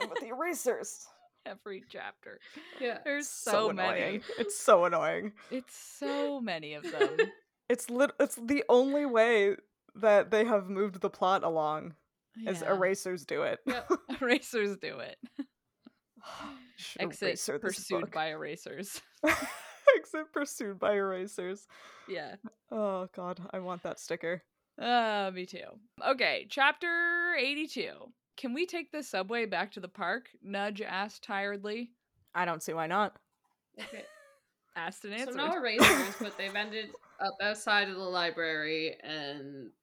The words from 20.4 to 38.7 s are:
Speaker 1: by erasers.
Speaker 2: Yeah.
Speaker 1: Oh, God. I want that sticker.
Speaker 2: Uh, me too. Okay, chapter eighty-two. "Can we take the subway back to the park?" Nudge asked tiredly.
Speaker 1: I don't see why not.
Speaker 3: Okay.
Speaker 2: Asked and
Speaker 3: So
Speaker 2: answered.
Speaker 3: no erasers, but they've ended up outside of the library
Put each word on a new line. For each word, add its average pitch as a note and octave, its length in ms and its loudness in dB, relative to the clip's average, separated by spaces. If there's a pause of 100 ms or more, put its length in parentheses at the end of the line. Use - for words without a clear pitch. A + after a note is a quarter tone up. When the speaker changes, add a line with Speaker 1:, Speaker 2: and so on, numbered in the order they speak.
Speaker 1:
by G3+ 140 4
erasers. F#3+ 760 -4 (400)
Speaker 2:
Yeah. E3+ 280 -10 (360)
Speaker 1:
Oh, G3 440 -2
God. F3+ 240 -8 (120)
I F#3+ 80 -6
want F3+ 240 -8
that - 160 -6
sticker. E3+ 440 -4 (380)
Speaker 2:
Uh, A3 520 2
me F3+ 120 -8
too. - 180 -12 (420)
Okay, G3 440 2
chapter E4+ 880 2
eighty-two. C4+ 540 -2 (460)
"Can A#3+ 160 -6
we E4 120 -2
take E4+ 260 -6
the D4 120 -6
subway A3 420 -2
back F#3+ 280 -2
to G#3 60 -12
the F3+ 80 -10
park?" G3 420 -4 (120)
Nudge G3+ 400 -4
asked G3 420 -6
tiredly. G#3 680 -6 (420)
Speaker 1:
I F3+ 120 0
don't E3 180 -2
see D#3+ 100 -4
why D#3+ 140 -2
not. G3 280 0 (640)
Speaker 3:
Okay. A3 240 -12 (720)
Speaker 2:
Asked F3 300 -8
and G3+ 100 -10
Speaker 3:
So A#3+ 60 -6
Speaker 2:
answered. C4 160 -6
Speaker 3:
no D#4 160 0
erasers, C4 640 4
but G#3 160 -6
they've G3 200 -6
ended G#3+ 340 -6 (300)
up F#3+ 140 -2 (100)
outside G#3 460 2
of F#3+ 60 -6
the F#3+ 80 -6
library D#3+ 1000 0